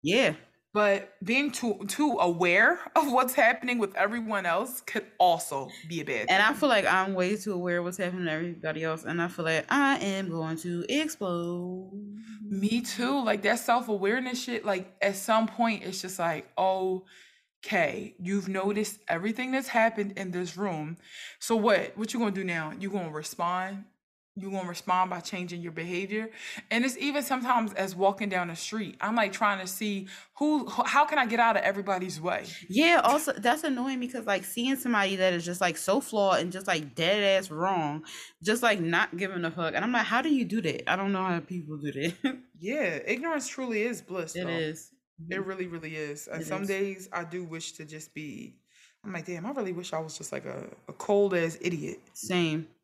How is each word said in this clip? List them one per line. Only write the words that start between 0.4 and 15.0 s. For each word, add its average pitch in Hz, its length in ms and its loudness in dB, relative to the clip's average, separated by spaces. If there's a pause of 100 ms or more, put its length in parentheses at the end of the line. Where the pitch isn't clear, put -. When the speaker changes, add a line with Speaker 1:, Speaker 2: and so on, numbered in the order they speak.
Speaker 2:
But 202 500 4
being 247 280 2
too, 214 360 -2
too 285 320 2
aware 180 600 6 (160)
of 294 160 4
what's 254 220 4
happening 240 460 4
with 196 160 0
everyone 214 500 0
else 196 360 0
could - 240 -4 (120)
also 165 520 2 (180)
be 160 140 -6
a 147 40 -6
bad 113 240 -2
Speaker 1:
And 190 140 6
I 214 60 6
Speaker 2:
thing. 285 80 0
Speaker 1:
feel 294 120 4
like 208 160 6
I'm 190 300 4
way 185 200 2
too 208 180 -4
aware 175 260 0
of 170 60 -2
what's 180 120 -6
happening 180 280 -2
to 160 60 0
everybody 160 520 -4
else, 160 200 -4
and 170 180 -4
I 175 60 0
feel 175 180 -6
like 160 240 0
I 277 280 4
am 196 320 -2
going 160 280 -4
to 170 300 -4
explode. 185 1040 -4 (520)
Speaker 2:
Me 208 380 0
too. 254 420 0
Like, 214 180 2
that 214 180 2
self-awareness 240 840 0
shit, 240 220 -4
like, 185 360 -2